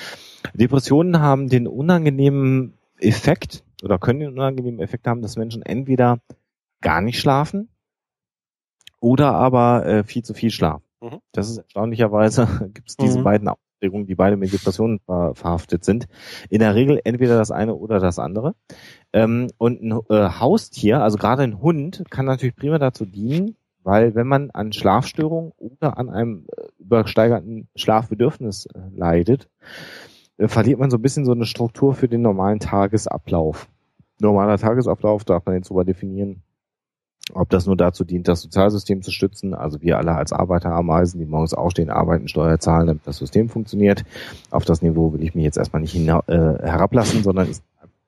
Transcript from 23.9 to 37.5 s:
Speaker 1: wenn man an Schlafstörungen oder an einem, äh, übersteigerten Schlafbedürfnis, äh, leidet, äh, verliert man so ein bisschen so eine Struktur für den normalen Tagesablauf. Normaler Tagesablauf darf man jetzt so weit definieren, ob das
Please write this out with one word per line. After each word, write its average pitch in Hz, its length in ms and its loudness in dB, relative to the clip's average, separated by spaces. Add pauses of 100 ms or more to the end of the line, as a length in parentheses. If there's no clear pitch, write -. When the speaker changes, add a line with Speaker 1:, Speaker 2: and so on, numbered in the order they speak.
Speaker 1:
wenn 117 120 0
man 139 220 0
an 107 240 -8
Schlafstörungen 156 840 -2
oder 131 420 -6
an 123 100 -6
einem, 113 380 -6 (100)
äh, - 60 -16 (160)
übersteigerten 110 960 0
Schlafbedürfnis, 110 920 -2
äh, - 140 -20 (160)
leidet, 87 520 2 (920)
äh, 107 80 2
verliert 113 320 2
man 135 100 2
so 123 80 2
ein 110 60 -2
bisschen 139 220 0
so 123 60 2
eine 120 140 0
Struktur 120 480 -2
für 131 160 -4
den 117 140 -2
normalen 101 360 0
Tagesablauf. 98 1120 -2 (500)
Normaler 104 380 2
Tagesablauf 107 680 0
darf 87 220 0
man 95 100 -2
jetzt 92 120 -6
so 95 80 -10
weit 90 120 2
definieren, 95 540 -6 (920)
ob 90 160 -2
das 90 160 2